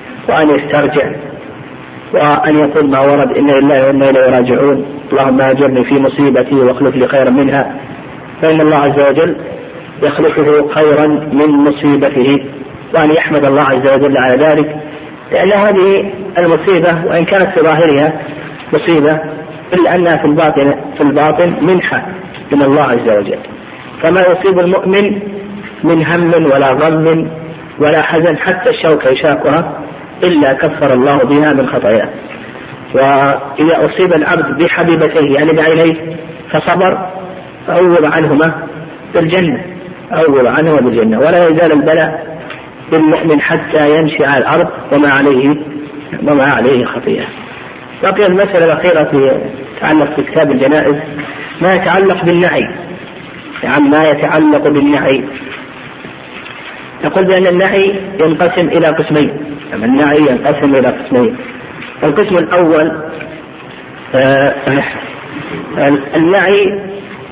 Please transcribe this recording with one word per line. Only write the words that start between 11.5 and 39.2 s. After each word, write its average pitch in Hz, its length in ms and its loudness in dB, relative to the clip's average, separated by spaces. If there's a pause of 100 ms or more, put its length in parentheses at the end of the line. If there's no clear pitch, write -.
وأن 156 160 2
يحمد 156 340 0
الله 139 180 2
عز 135 320 2
وجل 139 240 2
على 127 260 2
ذلك، 151 220 2 (640)
لأن 185 200 2
هذه 196 600 2 (260)
المصيبة 165 680 2
وإن 165 180 0
كانت 185 240 2
في 170 120 0
ظاهرها 156 600 2 (520)
مصيبة 156 480 2 (540)
إلا 175 200 2
أنها 170 220 2
في - 80 -2
الباطن، 147 500 2 (220)
في - 40 -4
الباطن 151 640 2
منحة 175 420 0 (460)
من 143 100 2
الله 139 200 2
عز 120 360 0
وجل. 98 200 -4 (640)
فما 175 180 2
يصيب 180 380 2
المؤمن 185 760 0 (500)
من 165 220 2
هم 170 260 0 (120)
ولا 135 280 4
غم 160 580 0 (500)
ولا 151 220 2
حزن، 165 360 0
حتى 180 320 -2
الشوكة 151 400 2
يشاقها، - 720 0 (400)
إلا 147 280 2
كفر 143 420 0
الله 139 220 2
بها 143 380 2
من 135 140 0
خطاياه. 110 420 0 (840)
وإذا 139 920 2
أصيب 180 260 0
العبد 156 520 0
بحبيبتيه، 160 680 2
يعني 151 180 2
بعينيه، 160 640 0 (360)
فصبر، 180 580 0 (580)
عوض 175 360 4
عنهما 156 640 0 (460)
بالجنة، 170 500 0 (460)